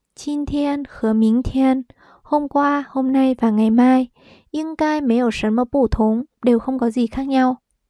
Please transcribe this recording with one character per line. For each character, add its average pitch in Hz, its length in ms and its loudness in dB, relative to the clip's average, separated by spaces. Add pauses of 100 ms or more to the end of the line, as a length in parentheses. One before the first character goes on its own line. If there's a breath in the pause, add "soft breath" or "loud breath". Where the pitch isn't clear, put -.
(160)
今 294 300 -6
天 285 420 -4
和 - 260 -4
明 220 280 2
天、 262 440 0 (380 soft breath)
hôm 294 240 -2
qua、 285 360 0
hôm 262 280 -4
nay 262 240 2
và 233 160 0
ngày 220 220 2
mai 254 360 4 (420 soft breath)
应 311 240 -8
该 302 260 -2
没 233 160 0
有 247 140 0
什 214 200 -4
么 240 140 0
不 262 220 0
同， 220 400 0 (140)
đều 233 180 2
không 262 180 -4
có 247 120 0
gì 233 180 -2
khác 269 200 -6
nhau。 254 300 0 (320)